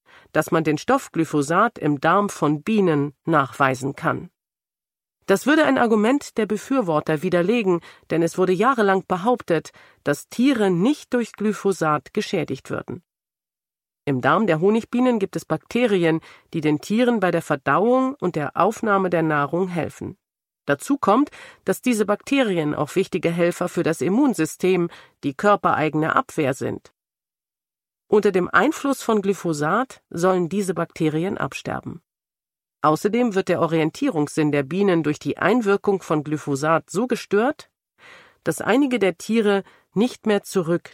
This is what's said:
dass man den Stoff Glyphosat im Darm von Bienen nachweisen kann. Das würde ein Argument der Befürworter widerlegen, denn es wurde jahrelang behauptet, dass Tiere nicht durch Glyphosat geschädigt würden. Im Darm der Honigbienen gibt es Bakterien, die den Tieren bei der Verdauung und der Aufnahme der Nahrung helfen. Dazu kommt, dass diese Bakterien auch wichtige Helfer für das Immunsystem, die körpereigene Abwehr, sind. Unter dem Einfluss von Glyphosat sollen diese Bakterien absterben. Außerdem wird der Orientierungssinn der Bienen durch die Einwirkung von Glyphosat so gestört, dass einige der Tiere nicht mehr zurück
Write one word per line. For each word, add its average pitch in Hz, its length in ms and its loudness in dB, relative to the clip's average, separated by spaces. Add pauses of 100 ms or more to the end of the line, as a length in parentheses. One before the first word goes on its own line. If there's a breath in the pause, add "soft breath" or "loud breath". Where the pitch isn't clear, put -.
(320 soft breath)
dass 156 180 -2
man 160 140 2
den 151 160 0
Stoff - 320 -2
Glyphosat 165 640 0
im 147 240 -2
Darm 190 280 2
von 151 340 -2
Bienen 165 500 2 (100)
nachweisen 135 720 0
kann. 147 360 -4 (960)
Das 196 180 2
würde 302 180 4
ein 269 140 2
Argument 226 600 2
der 214 80 0
Befürworter 170 760 -2
widerlegen, 180 600 0 (280 loud breath)
denn 165 140 0
es 170 160 -2
wurde 185 120 2
jahrelang 196 560 2
behauptet, 185 640 -2 (320 soft breath)
dass - 240 -2
Tiere 233 440 2
nicht 208 420 0
durch 240 200 -2
Glyphosat 185 800 -2
geschädigt 160 560 -4
würden. - 320 -10 (1040)
Im 131 160 -2
Darm 165 260 2
der 156 120 2
Honigbienen 233 600 2
gibt 190 160 -4
es 165 100 -8
Bakterien, 170 760 0 (300 loud breath)
die 165 100 -4
den 151 200 0
Tieren 233 380 0
bei 185 100 0
der 170 140 -2
Verdauung 233 720 0
und 175 200 -4
der 147 220 -6
Aufnahme 190 540 -2
der 165 120 0
Nahrung 156 440 -2
helfen. 165 500 -8 (480)
Dazu 196 320 -2
kommt, 240 320 2 (340 loud breath)
dass - 200 -4
diese 220 220 0
Bakterien 196 680 0
auch - 220 -4
wichtige 185 340 -2
Helfer 175 400 0
für 170 140 -2
das 160 180 -2
Immunsystem, 180 880 0 (340 loud breath)
die 139 120 -4
körpereigene 156 800 2
Abwehr, 143 400 -2
sind. - 360 -8 (1160)
Unter 208 240 4
dem 180 160 0
Einfluss 269 540 0
von 214 220 0
Glyphosat 175 880 -2
sollen 180 360 2
diese 185 280 -2
Bakterien 165 640 -2
absterben. - 640 -8 (800)
Außerdem 208 500 2
wird 190 140 0
der 165 140 2
Orientierungssinn 160 880 0
der 143 100 0
Bienen 170 400 0
durch 151 160 -2
die - 220 -6
Einwirkung 202 640 2
von 156 200 -2
Glyphosat 151 680 -2
so 220 160 -2
gestört, 226 640 -2 (720 loud breath)
dass - 180 -4
einige 247 380 2
der 185 180 0
Tiere 208 460 0 (320 soft breath)
nicht 220 320 0
mehr 202 160 2
zurück 170 500 -2